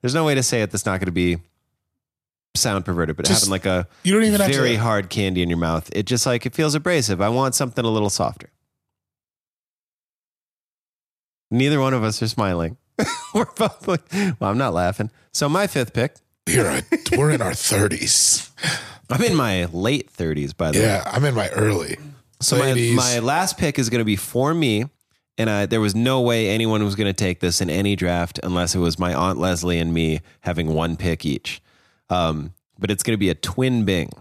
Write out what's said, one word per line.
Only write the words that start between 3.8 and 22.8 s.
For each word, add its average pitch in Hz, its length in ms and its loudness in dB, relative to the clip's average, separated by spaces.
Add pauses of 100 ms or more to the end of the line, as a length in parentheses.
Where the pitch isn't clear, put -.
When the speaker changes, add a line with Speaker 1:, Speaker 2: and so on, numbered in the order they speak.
Speaker 2:
you 180 100 0
don't 220 100 4
even 208 180 2
have 190 100 2
Speaker 1:
very 131 200 2
Speaker 2:
to 117 100 2
Speaker 1:
hard 104 280 0
candy 95 340 0
in 85 60 0
your 85 100 0
mouth. 82 340 -2
It 98 140 -2
just, 123 180 0
like, 123 200 0
it 120 100 -6
feels 151 200 0
abrasive. 135 460 0
I 104 80 2
want 127 260 0
something 123 300 -2
a 113 40 2
little 107 200 2
softer. - 400 -4 (3000)
Neither 139 280 4
one 131 140 2
of 117 100 2
us 110 180 -2
are 113 60 0
smiling. 92 500 -2 (280)
<laughs> - 280 -10
We're 214 120 2
both - 420 -4
like, 180 140 -2 (380)
"Well, 98 120 0
I'm 110 60 0
not 127 160 0
laughing." 90 360 0 (220)
So 143 180 -2
my 190 180 0
fifth 131 260 -2
pick. 120 220 -2 (320)
Speaker 2:
We're - 200 2 (120)
a, - 380 -2
we're 151 140 4
in 120 100 0
our 95 120 -2
thirties. - 960 0 (580)
Speaker 1:
I'm 131 140 0
in 214 120 2
my 101 300 2
late 95 440 -2
thirties, 73 440 -2
by 78 180 -2
the 85 80 2
way. 107 60 4
Speaker 2:
Yeah, - 200 0
I'm - 200 0
in 139 100 2
my 107 140 -2
early. 101 480 0 (440)
Speaker 1:
So - 160 2
my, 131 160 4
Speaker 2:
Ladies. 120 220 4